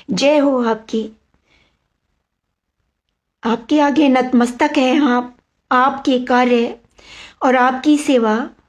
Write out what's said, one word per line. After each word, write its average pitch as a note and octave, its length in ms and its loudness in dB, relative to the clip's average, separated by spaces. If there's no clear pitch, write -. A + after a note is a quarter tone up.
जय C#4 280 2
हो C4+ 260 0
आपकी, A3 440 -4
आपके A#3 380 -2
आगे C#4+ 280 2
नतमस्तक B3 680 0
हैं B3+ 240 0
आप। B3 360 -2
आपके C4 460 0
कार्य B3 580 0
और C4 140 2
आपकी B3+ 420 2
सेवा, A#3+ 500 0